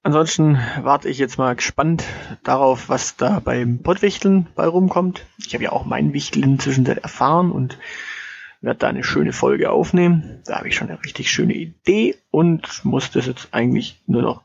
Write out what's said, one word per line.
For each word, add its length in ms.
Ansonsten 560
warte 280
ich 100
jetzt 180
mal 200
gespannt 480
darauf, 440
was 300
da 240
beim 420
Pottwichteln 720
bei 100
rumkommt. 600
Ich 80
habe 120
ja 80
auch 120
mein 280
Wichteln 300
inzwischen 420
erfahren 640
und 260
werde 180
da 80
eine 160
schöne 300
Folge 360
aufnehmen. 760
Da 120
habe 120
ich 60
schon 140
eine 140
richtig 260
schöne 240
Idee 600
und 540
muss 260
das 140
jetzt 260
eigentlich 560
nur 140
noch 240